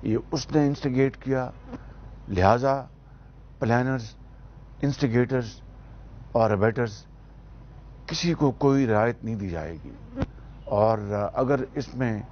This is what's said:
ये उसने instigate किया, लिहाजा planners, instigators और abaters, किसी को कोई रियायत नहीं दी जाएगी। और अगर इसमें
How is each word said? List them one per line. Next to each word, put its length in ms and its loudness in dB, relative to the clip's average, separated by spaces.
ये 120 0
उसने 520 0
instigate 480 0
किया, 380 -4
लिहाजा 460 6
planners, 560 2
instigators 800 0
और 160 6
abaters, 560 2
किसी 240 0
को 180 4
कोई 340 4
रियायत 400 2
नहीं 100 -4
दी 140 -6
जाएगी। 760 -8
और 440 2
अगर 320 0
इसमें 540 -4